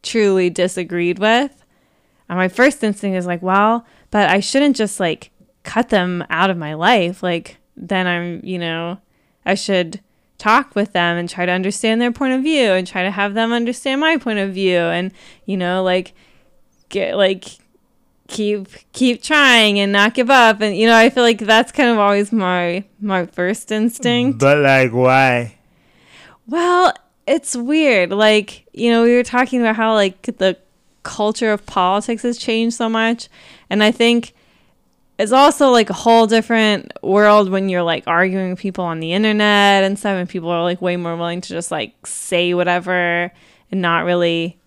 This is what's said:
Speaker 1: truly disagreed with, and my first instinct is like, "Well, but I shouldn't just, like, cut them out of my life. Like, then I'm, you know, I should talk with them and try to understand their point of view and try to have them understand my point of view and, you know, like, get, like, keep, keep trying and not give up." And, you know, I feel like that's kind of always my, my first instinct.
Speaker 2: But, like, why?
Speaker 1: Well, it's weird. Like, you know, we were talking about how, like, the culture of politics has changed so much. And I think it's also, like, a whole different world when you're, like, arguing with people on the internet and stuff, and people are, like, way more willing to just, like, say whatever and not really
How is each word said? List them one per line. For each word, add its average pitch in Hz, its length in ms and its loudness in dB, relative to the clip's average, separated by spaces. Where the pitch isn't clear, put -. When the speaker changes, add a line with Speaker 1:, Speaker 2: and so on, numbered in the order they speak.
Speaker 1:
truly 190 460 0
disagreed 175 680 -4
with, 233 440 0
and 170 100 -6
my 185 100 0
first 247 360 0
instinct 202 340 -4
is 180 80 -6
like, 175 160 -6
"Well, 208 440 0
but 208 200 0
I 196 100 2
shouldn't 269 380 0
just, 214 220 -4
like, 170 320 -4
cut - 260 -4
them 180 400 0
out 180 200 0
of 180 80 -2
my 156 160 -8
life. 180 480 0
Like, 170 360 -6
then 185 320 -4
I'm, 175 360 -6
you 185 140 -8
know, 170 420 -8
I 180 100 0
should 180 440 -4
talk 233 380 0
with 202 180 -2
them 175 240 0
and 175 120 -6
try 180 160 -6
to 180 60 -2
understand 208 500 -2
their 240 100 0
point 262 220 -4
of 262 80 -2
view 269 300 0
and 185 160 0
try 180 160 -6
to 196 80 -2
have 202 240 -4
them 226 180 -2
understand 247 480 -4
my 320 160 0
point 220 220 -4
of 196 140 -4
view 185 260 0
and, 170 320 -2
you 196 100 -6
know, 185 280 -2
like, 185 300 -2
get, - 260 -6
like, 196 300 -2
keep, 208 400 -6
keep 247 280 -2
trying 240 580 4
and 202 120 0
not 202 220 2
give 247 180 -2
up." 226 300 4
And, 208 160 -2
you 220 100 2
know, 233 80 6
I 226 140 6
feel 247 140 0
like 233 160 2
that's 220 340 2
kind 254 160 2
of 226 100 2
always 202 320 2
my, 180 540 -2
my 190 240 -2
first 185 480 -6
instinct. 240 680 -2
Speaker 2:
But, 139 200 4
like, 135 340 4
why? 127 640 2
Speaker 1:
Well, 349 460 2
it's - 280 -2
weird. 247 560 0
Like, 214 640 0
you 233 160 -2
know, 233 140 4
we 240 120 4
were 247 80 2
talking 247 380 -2
about 220 140 0
how, 220 180 0
like, 196 300 0
the 190 340 -2
culture 220 480 -2
of 208 140 -4
politics 202 580 -2
has 240 140 -4
changed 226 380 -2
so 226 140 -4
much. 226 380 -2
And 208 140 0
I 214 80 4
think 233 420 0
it's 208 140 -2
also, 277 380 4
like, 233 200 4
a 202 40 -4
whole 226 340 4
different 220 640 0
world 208 480 4
when 196 200 -2
you're, 180 140 0
like, 165 240 -2
arguing 185 440 0
with 185 80 -8
people 185 260 -6
on 165 140 -6
the 160 140 -6
internet 208 720 2
and 196 140 -2
stuff, 202 200 -4
and 180 100 -4
people 170 220 -8
are, 170 140 -2
like, 175 180 -4
way 175 160 -2
more 170 180 -6
willing 170 260 -6
to - 80 -16
just, 170 220 -8
like, - 360 -8
say 175 460 -2
whatever 175 800 -2
and 190 100 -4
not 170 240 0
really 170 600 -2